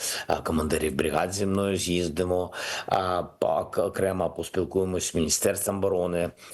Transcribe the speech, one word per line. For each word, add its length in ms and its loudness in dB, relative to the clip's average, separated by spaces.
е, 140 2
командирів 520 0
бригад 380 0
зі 120 0
мною 320 2
з'їздимо, 720 0
а, 380 2
по-, 240 -2
ок-, 380 0
окремо 440 0
поспілкуємось 840 -2
з 40 -4
Міністерством 640 0
оборони, 520 0